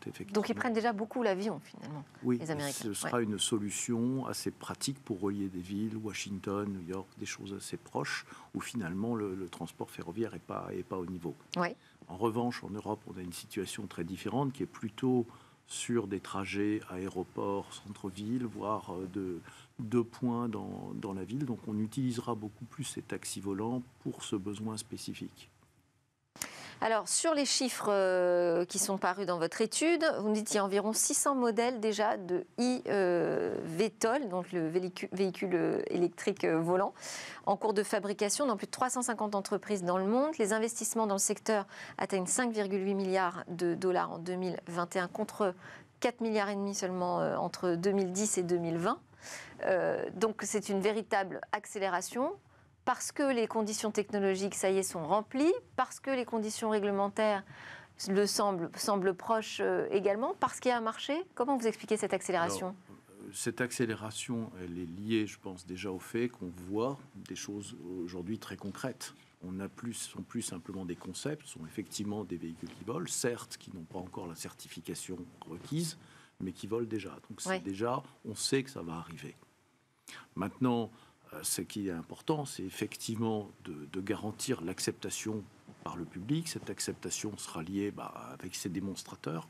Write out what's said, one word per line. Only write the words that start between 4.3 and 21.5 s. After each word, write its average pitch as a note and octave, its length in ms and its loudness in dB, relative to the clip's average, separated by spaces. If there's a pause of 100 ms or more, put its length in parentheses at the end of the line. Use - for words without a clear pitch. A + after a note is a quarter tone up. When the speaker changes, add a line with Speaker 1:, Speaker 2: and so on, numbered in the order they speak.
Speaker 1:
pratique - 540 -4
pour G2 160 -2
relier G2 280 0
des F2+ 120 -6
villes, G2+ 380 -2
Washington, G2+ 680 -2
New F#2 220 -4
York, F#2+ 180 -4 (120)
des G2+ 80 -8
choses G2 260 -8
assez G2 240 -8
proches, - 480 -4 (300)
où F2+ 80 -2
finalement G2+ 520 -2
le, G#2 200 0
le F#2 160 -6
transport - 400 -8
ferroviaire F2+ 420 -4
est F2 60 -8
pas, F#2+ 340 -6
est F#2+ 100 -4
pas G2 140 -4
au F2+ 80 -2
niveau. E2+ 300 -6 (240)
Speaker 2:
Ouais. F3 180 0 (320)
Speaker 1:
En - 80 -10
revanche, A#2 480 0
en - 60 -8
Europe, G2+ 360 -4
on F#2 120 -10
a - 20 -8
une F2+ 120 -6
situation - 540 -6
très F2+ 180 -4
différente G#2+ 480 -2
qui A2+ 100 -4
est F2 40 -2
plutôt B2 600 0 (420)
sur A#2 400 0
des G2 100 -2
trajets G2 600 0 (100)
aéroport, F#2+ 840 -4
centre-ville, G#2 760 -4
voire, G2+ 480 -4
euh, F#2 180 -4
de, F#2 260 -2 (400)
de A#2+ 220 2
points A#2+ 480 0
dans, G2 460 -6
dans G#2+ 180 -4
la F#2+ 120 -4
ville. B2 200 -4
Donc A#2+ 240 -4